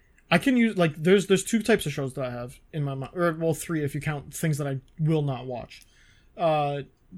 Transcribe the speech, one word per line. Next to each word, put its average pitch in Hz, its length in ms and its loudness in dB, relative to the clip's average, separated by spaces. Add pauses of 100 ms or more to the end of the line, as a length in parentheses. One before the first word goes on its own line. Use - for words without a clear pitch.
(320)
I 175 80 6
can 262 180 2
use, 226 200 4
like, 170 260 2
there's, 185 260 6
there's 190 160 4
two 220 180 0
types 208 240 2
of 147 60 -2
shows 135 220 -6
that 139 100 -4
I 123 80 -6
have 123 260 -10 (140)
in 151 100 -4
my 139 120 -4
mind, 135 200 -10
or, 175 180 2
well, 160 220 0
three 156 300 -4
if 143 100 -4
you 147 60 -6
count 147 340 -6
things 156 240 0
that 147 80 -4
I 139 120 -4 (200)
will 156 240 2
not 131 240 -4
watch. - 360 -10 (540)
Uh, 147 460 0 (360)